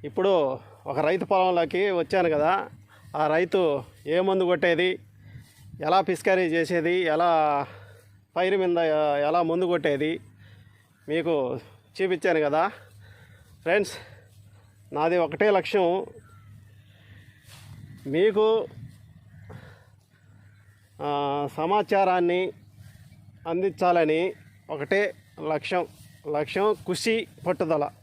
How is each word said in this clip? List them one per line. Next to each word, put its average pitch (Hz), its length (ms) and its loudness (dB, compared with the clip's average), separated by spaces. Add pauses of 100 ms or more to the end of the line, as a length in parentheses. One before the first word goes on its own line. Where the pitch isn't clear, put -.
ఇప్పుడు 185 240 2 (560)
ఒక 139 120 -4
రైతు 170 260 0
పొలంలోకి 185 680 2
వచ్చాను 175 380 0
కదా, 156 400 0 (460)
ఆ 151 120 0
రైతు 160 560 0 (240)
ఏ 156 120 0
మందు 190 240 2
కొట్టేది, 175 460 2 (960)
ఎలా 180 140 4
పిచికారీ 185 400 0
చేసేది, 170 540 0 (180)
ఎలా 170 160 2 (1040)
పైరు 185 220 0
మీద 175 260 0 (460)
ఎలా 175 120 2
మందు 170 240 0
కొట్టేది 156 460 0 (960)
మీకు 147 500 -2 (420)
చూపించాను 180 460 0
కదా. 156 200 2 (960)
ఫ్రెండ్స్, 196 340 0 (960)
నాది 160 240 0
ఒకటే 170 340 2
లక్ష్యం, 190 540 0 (2000)
మీకు, 208 600 2 (2250)
ఆ, 147 80 -4 (480)
సమాచారాన్ని 185 920 0 (960)
అందించాలని 170 840 0 (360)
ఒకటే 185 440 -2 (260)
లక్ష్యం, 156 480 -4 (440)
లక్ష్యం, 190 440 0 (120)
కృషి, 220 400 -2 (200)
పట్టుదల. 160 420 0 (140)